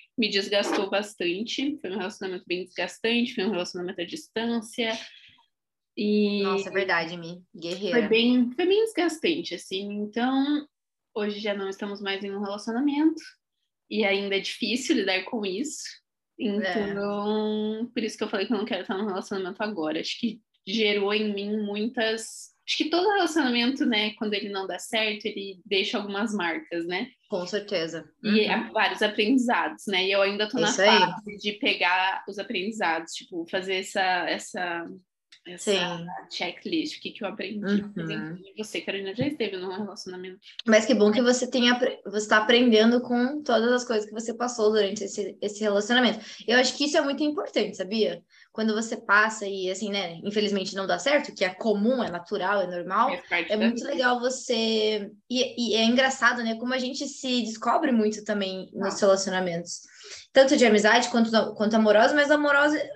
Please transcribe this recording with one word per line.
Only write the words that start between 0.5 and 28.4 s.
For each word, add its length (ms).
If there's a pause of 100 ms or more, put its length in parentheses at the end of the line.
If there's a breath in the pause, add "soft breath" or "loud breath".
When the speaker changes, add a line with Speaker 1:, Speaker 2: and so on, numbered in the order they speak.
Speaker 1:
bastante. 920
Foi 100
um 80
relacionamento 480
bem 180
desgastante, 680
foi 100
um 60
relacionamento 500
à 40
distância. 920 (1000 loud breath)
E 460
Speaker 2:
Nossa, 280
é 20
verdade, 460
Mi. 240 (120)
Guerreira. 440
Speaker 1:
foi 100
bem, 440
foi 140
bem 200
desgastante, 680
assim. 380
Então, 720 (480)
hoje 240
já 140
não 160
estamos 320
mais 240
em 100
um 60
relacionamento. 800 (680)
E 140
ainda 320
é 40
difícil 560
lidar 280
com 200
isso. 380 (580)
Speaker 2:
É. 60
Speaker 1:
Então, 1500
por 100
isso 140
que 80
eu 40
falei 180
que 80
eu 40
não 60
quero 180
estar 140
num 100
relacionamento 560
agora. 380
Acho 180
que 220 (260)
gerou 460
em 220
mim 240
muitas. 960 (140)
Acho 120
que 100
todo 220
relacionamento, 720
né, 300
quando 180
ele 160
não 180
dá 120
certo, 480
ele 400
deixa 320
algumas 340
marcas, 540
né? 220 (200)
Speaker 2:
Com 180
certeza. 600 (160)
Speaker 1:
E 220